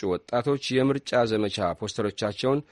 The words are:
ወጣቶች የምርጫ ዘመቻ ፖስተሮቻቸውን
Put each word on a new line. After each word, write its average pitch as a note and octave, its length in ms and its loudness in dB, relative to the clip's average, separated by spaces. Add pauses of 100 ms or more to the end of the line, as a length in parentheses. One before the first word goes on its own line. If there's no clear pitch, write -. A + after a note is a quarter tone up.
ወጣቶች A#2+ 640 -2
የምርጫ C3 540 2
ዘመቻ G#2+ 480 0
ፖስተሮቻቸውን A2 840 -2 (120)